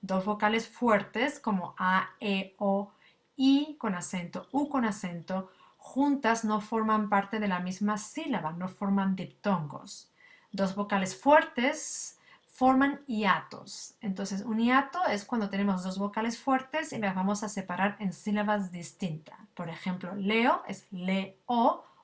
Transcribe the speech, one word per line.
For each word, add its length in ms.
Dos 240
vocales 420
fuertes 720
como 400
A, 320
E, 380
O, 340
I 420
con 160
acento, 580
U 160
con 160
acento, 680
juntas 680
no 160
forman 480
parte 320
de 80
la 120
misma 380
sílaba, 540
no 160
forman 480
diptongos. 960
Dos 240
vocales 460
fuertes 1000
forman 540
hiatos. 960
Entonces, 420
un 160
hiato 480
es 180
cuando 260
tenemos 320
dos 160
vocales 400
fuertes 540
y 60
las 160
vamos 280
a 60
separar 500
en 140
sílabas 580
distintas. 680
Por 140
ejemplo, 460
Leo 540
es 240
leo 920